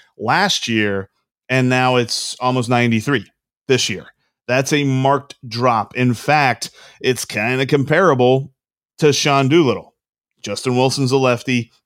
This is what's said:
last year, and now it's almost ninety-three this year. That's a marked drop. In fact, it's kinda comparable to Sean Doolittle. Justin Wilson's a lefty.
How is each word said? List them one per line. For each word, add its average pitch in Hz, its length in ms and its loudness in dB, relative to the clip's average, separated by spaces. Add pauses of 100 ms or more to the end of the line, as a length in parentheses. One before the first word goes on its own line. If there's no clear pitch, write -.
(180)
last 156 500 -2
year, 104 400 -2 (400)
and 127 220 0
now 127 260 2
it's - 440 -4
almost 127 280 -2
ninety-three 120 560 0 (440)
this 127 200 2
year. 92 180 -10 (420)
That's 131 240 0
a 147 100 0
marked 135 540 0 (120)
drop. 113 480 -2
In 123 160 0
fact, 139 580 0 (300)
it's 131 240 0
kinda 123 420 -2
comparable 139 840 2 (460)
to 147 140 4
Sean 139 360 0
Doolittle. 131 460 0 (480)
Justin 123 340 -4
Wilson's 131 360 0
a 135 40 2
lefty. 123 540 -2 (160)